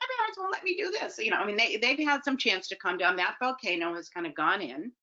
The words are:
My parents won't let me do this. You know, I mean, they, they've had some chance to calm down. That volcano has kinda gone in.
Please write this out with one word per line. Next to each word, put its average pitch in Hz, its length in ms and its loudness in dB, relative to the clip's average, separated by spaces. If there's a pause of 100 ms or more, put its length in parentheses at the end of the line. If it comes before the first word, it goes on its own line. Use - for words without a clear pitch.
My 523 60 -4 (120)
parents 427 200 0
won't 381 140 -2
let - 120 -4
me 370 120 0
do 392 140 -2
this. 440 280 -4
You 220 120 -2
know, 190 80 2
I 190 80 0
mean, 208 100 -2
they, 220 200 2
they've 247 220 2
had 294 260 2
some 269 120 0
chance 202 320 0
to 190 80 -8
calm 180 220 -2
down. 185 180 4
That 180 240 0
volcano 180 540 0
has 170 140 -8
kinda 170 220 -6
gone 165 320 2
in. 151 300 -6 (100)